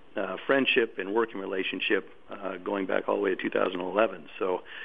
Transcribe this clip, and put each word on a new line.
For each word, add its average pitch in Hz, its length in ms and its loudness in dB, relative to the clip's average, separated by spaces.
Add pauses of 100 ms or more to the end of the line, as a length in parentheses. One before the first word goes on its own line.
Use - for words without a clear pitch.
(160)
uh, 98 220 -4 (100)
friendship 131 500 4
and 98 160 -4
working 110 280 2
relationship, 95 680 -2 (220)
uh, 95 320 -6
going 98 220 0
back 98 240 0
all 104 60 4
the 101 60 0
way 98 100 4
to 92 40 2
two 110 140 -2
thousand 95 320 0
eleven. 92 420 2 (160)
So 92 220 0 (240)